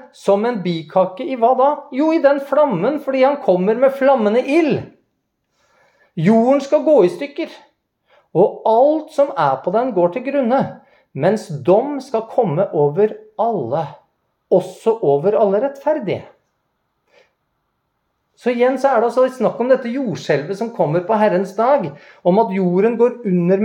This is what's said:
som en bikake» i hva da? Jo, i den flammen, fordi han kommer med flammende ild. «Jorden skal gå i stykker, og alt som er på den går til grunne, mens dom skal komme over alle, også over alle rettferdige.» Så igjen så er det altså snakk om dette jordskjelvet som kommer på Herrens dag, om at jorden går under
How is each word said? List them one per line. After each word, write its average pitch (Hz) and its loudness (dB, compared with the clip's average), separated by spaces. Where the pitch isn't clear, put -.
som 202 0
en 196 -6
bikake» 180 -2
i 262 -6
hva 233 4
da? 294 2
Jo, 311 0
i 320 2
den 285 2
flammen, 277 0
fordi 262 0
han 285 2
kommer 190 2
med 269 2
flammende 254 2
ild. 277 0
«Jorden 226 2
skal 302 2
gå 269 6
i - -6
stykker, 285 -8
og - 2
alt 285 2
som 285 0
er 135 0
på - -8
den 254 0
går 175 0
til 247 -8
grunne, 269 0
mens 185 -2
dom 262 2
skal 226 -6
komme 170 0
over 165 0
alle, 165 -4
også - 0
over 151 2
alle 208 2
rettferdige.» 277 -4
Så 247 -4
igjen 254 0
så 269 2
er 240 2
det 240 0
altså 254 2
snakk 202 -2
om 240 -2
dette 247 0
jordskjelvet 180 -4
som 226 -8
kommer 170 -2
på 208 -2
Herrens 190 0
dag, 233 0
om 185 4
at 190 -2
jorden 196 0
går 240 0
under 180 2